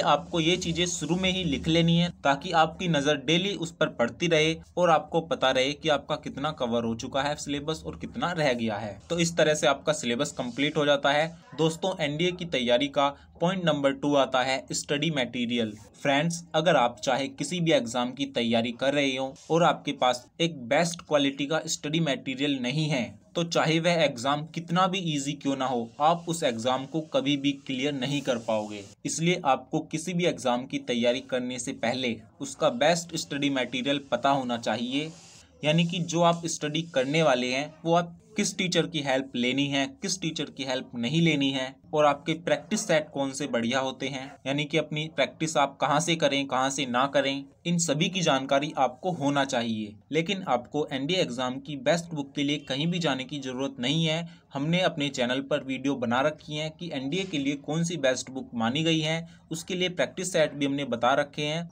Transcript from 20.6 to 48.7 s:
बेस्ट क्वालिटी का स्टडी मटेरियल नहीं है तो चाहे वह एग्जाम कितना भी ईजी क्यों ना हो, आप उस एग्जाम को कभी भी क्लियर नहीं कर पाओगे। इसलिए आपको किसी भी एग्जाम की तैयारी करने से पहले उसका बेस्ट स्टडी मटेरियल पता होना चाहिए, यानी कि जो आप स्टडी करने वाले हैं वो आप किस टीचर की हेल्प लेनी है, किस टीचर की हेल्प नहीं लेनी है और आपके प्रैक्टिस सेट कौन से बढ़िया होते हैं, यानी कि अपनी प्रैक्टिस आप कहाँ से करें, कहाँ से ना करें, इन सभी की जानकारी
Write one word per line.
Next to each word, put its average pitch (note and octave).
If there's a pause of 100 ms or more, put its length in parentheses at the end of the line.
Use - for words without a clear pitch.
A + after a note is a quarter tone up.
बेस्ट D#3+
क्वालिटी C#3
का D#3
स्टडी D#3
मटेरियल C3+
नहीं D3
है A#2 (160)
तो E3+
चाहे E3
वह E3+
एग्जाम C3+
कितना E3+
भी F#3
ईजी D3
क्यों C#3
ना C3
हो, A#2+ (120)
आप E3
उस E3
एग्जाम B2+
को D#3
कभी C#3
भी C#3 (140)
क्लियर C#3
नहीं C#3
कर B2+
पाओगे। G#2+ (220)
इसलिए E3+
आपको C#3
किसी D#3+
भी F3
एग्जाम B2
की C#3
तैयारी A#2+
करने B2+
से C3+
पहले B2 (260)
उसका C#3+
बेस्ट D#3+
स्टडी C#3+
मटेरियल C3 (100)
पता B2
होना B2+
चाहिए, B2+ (520)
यानी D#3+
कि F3+
जो E3
आप E3+
स्टडी D3+ (120)
करने C#3+
वाले B2+
हैं D3 (120)
वो E3
आप F3 (200)
किस G3
टीचर F3
की D#3
हेल्प C3+
लेनी B2+
है, C#3 (160)
किस F#3+
टीचर D#3
की C3
हेल्प C3
नहीं A#2+
लेनी C#3+
है C3 (180)
और D3+
आपके C#3+
प्रैक्टिस E3
सेट D#3
कौन C#3
से C#3+
बढ़िया A#2+
होते C3
हैं, C3+ (160)
यानी D3
कि D#3+
अपनी D3+
प्रैक्टिस D3
आप C#3
कहाँ C#3+
से E3+
करें, C#3
कहाँ C3
से C#3
ना B2
करें, C#3 (220)
इन F3
सभी D#3+
की F#3
जानकारी C#3